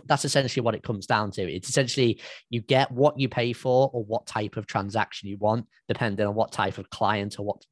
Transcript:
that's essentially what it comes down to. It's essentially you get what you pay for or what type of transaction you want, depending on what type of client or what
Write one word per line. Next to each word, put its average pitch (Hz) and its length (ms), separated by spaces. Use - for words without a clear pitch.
that's 147 180
essentially 135 400
what 113 120
it - 60
comes 101 240
down 107 260
to. 98 120
It's 87 240
essentially 127 540
you 117 120
get 131 280
what 135 300
you 135 80
pay 120 240
for 131 420
or 117 120
what 113 200
type 107 300
of 107 100
transaction 101 640
you 98 100
want, 107 300
depending 107 360
on 101 80
what 110 200
type 98 240
of 98 120
client 101 480
or 104 80
what 101 260